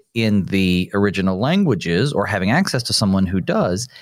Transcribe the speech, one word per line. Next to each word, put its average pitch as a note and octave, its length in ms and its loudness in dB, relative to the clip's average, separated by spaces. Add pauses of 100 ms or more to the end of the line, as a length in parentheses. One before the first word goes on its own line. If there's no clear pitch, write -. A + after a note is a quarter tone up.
(140)
in G#2+ 320 2
the F#2 460 0
original F#2+ 460 0
languages A#2+ 720 0
or F#2+ 140 -2
having F#2+ 240 0
access C#3+ 320 0
to - 100 -6
someone F#2+ 340 2
who F#2 140 -2
does, A#2 460 -2 (160)